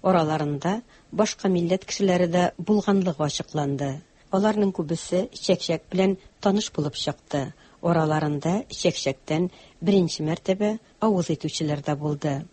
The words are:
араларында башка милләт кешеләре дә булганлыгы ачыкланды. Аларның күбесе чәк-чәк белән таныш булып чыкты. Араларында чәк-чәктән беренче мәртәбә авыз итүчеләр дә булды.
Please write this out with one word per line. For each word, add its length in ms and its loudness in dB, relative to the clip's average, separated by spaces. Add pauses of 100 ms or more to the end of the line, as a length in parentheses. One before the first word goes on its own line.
араларында 800 0 (300)
башка 360 0
милләт 400 0
кешеләре 400 2
дә 300 2
булганлыгы 680 2
ачыкланды. 760 -4 (280)
Аларның 460 2
күбесе 560 -2
чәк-чәк 580 -2
белән 280 2 (220)
таныш 360 2
булып 240 -2
чыкты. 540 -4 (260)
Араларында 880 0
чәк-чәктән 800 -2 (320)
беренче 460 2
мәртәбә 520 0 (220)
авыз 320 2
итүчеләр 540 -4
дә 100 -2
булды. 560 -4